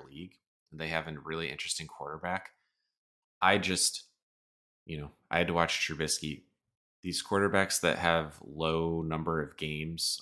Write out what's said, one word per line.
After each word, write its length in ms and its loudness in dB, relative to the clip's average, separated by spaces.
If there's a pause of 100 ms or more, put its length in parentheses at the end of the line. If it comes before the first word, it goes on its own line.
league. 280 -14 (340)
And 100 -10
they 80 -2
have 200 0
a 160 -8
really 260 -4
interesting 360 -6
quarterback. 640 -6 (920)
I 160 8
just, 460 0 (840)
you 120 -8
know, 120 -10 (200)
I 80 2
had 100 4
to 60 0
watch 320 2
Trubisky. 560 -2 (600)
These 200 -4
quarterbacks 600 2
that 160 4
have 440 2
low 600 0
number 400 -2
of 160 -10
games 640 -4